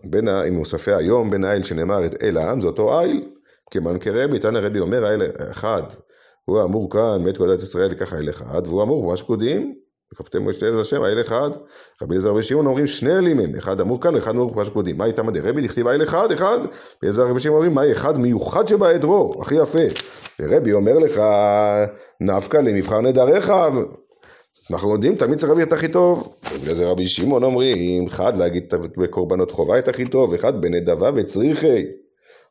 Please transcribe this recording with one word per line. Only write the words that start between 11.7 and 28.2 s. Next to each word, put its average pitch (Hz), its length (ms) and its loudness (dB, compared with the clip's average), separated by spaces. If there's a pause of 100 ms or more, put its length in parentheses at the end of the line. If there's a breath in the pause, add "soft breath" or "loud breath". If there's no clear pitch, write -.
רבי 73 100 -6
אליעזר 95 180 0
ורבי 107 140 0
שמעון 143 220 0
אומרים, 139 220 0
"שני 147 260 -2
עילים 175 260 2
הם, 82 160 -2
אחד 95 260 -4
אמור 120 200 -2
כאן, 170 140 2
אחד 110 160 -2
אמור 120 220 0
חומש 104 160 -2
פקודים." 90 280 -4
מה 95 80 -2
איתם 113 240 -2
דרבי? 110 320 -2
דכתיב 117 260 -2
העיל 143 160 2
אחד, 165 280 0
אחד. 185 280 0
רבי - 80 -6 (360 loud breath)
אליעזר 107 220 2
ורבי 123 140 2
שמעון 151 160 2
אומרים, 160 200 4
מה 139 160 4
אחד 147 280 0
מיוחד 120 480 0
שבהיעדרו, 175 640 4 (100)
הכי - 140 -2
יפה. 160 240 2 (640 loud breath)
ורבי 104 320 2
אומר 107 260 4
לך, 107 220 2 (1000 loud breath)
"נפקא 98 360 0
למבחר 110 440 2
נדריך." 131 520 4 (1160 soft breath)
אנחנו 87 200 -2
יודעים, 107 240 2
תמיד 139 240 0
צריך 156 100 0
להביא 165 140 4
את 160 100 0
הכי 160 140 0
טוב. 170 500 2 (160)
רבי 69 100 -8
אליעזר 85 240 0
ורבי 90 200 0
שמעון 120 360 0
אומרים, 95 640 0
אחד 95 300 -2